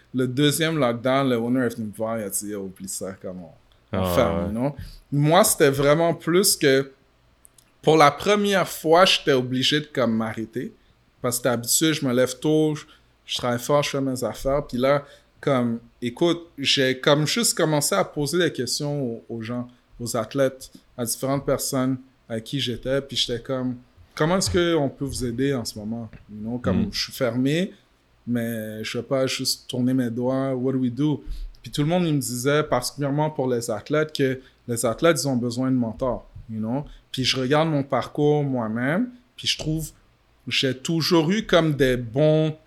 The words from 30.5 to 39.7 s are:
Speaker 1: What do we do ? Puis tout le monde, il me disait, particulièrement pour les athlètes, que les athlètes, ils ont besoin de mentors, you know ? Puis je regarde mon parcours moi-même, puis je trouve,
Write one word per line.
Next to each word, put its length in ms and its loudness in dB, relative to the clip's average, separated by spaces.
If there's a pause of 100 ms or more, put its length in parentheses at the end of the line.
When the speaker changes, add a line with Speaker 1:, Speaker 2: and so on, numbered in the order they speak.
Speaker 1:
What 180 -2
do 60 0
we 120 0
do ? 320 -2 (400)
Puis 80 -16
tout 120 -2
le 60 2
monde, 180 2
il 80 2
me 60 2
disait, 420 0
particulièrement 680 -2
pour 180 -2
les 220 -2
athlètes, 460 -2
que 240 0 (260)
les 200 -2
athlètes, 360 2
ils 60 -2
ont 80 0
besoin 340 -2
de 60 2
mentors, 500 -2 (240)
you 80 -8
know ? 260 -4 (280)
Puis 120 -2
je 140 0
regarde 300 2
mon 140 0
parcours 600 0
moi-même, 680 -2 (260)
puis 100 -10
je 120 -4
trouve, 320 -4 (560)